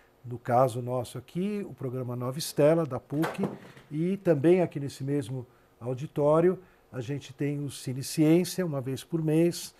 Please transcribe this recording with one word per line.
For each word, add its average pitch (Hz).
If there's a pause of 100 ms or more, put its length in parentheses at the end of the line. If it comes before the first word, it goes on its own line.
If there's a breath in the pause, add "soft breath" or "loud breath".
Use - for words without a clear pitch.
(240 soft breath)
no 120
caso 123
nosso 123
aqui, 202
o 139
programa 123
Nova 127
Estela, 156
da 123
puc, 160 (440 loud breath)
e 170
também 170
aqui 151
nesse 135
mesmo 131 (320 soft breath)
auditório 151 (320 soft breath)
a 131
gente 135
tem 143
o 139
Cine 131
Ciência, 170
uma 143
vez 127
por 165
mês, 160